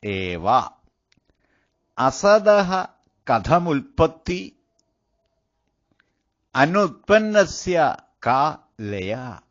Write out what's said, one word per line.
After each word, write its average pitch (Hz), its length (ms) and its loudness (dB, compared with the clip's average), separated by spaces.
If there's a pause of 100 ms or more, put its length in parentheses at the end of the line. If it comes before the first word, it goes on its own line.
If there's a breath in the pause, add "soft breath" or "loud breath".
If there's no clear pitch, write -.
ഏവ. 92 420 -6 (1500)
അസതഃ 196 880 2 (420)
കഥമുൽപത്തി 160 1300 -2 (2000)
അനുത്പന്നസ്യ 180 1400 0 (320)
കാ 139 300 0 (220)
ലയ. 104 600 -8 (120)